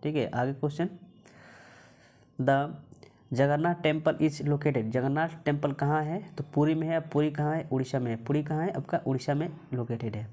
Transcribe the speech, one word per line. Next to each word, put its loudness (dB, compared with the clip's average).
ठीक -2
है। 2
आगे 0
क्वेश्चन, -2
"The 4
जगन्नाथ 4
टेम्पल 2
is 0
located।" 2
जगन्नाथ 0
टेम्पल 0
कहाँ 0
है, -6
तो -6
पुरी 4
में -2
है। 2
पुरी 0
कहाँ 0
है, -4
उड़ीसा 0
में -2
है। -6
पुरी 0
कहाँ -2
है -2
आपका, -4
उड़ीसा 0
में 0
लोकेटेड -4
है -6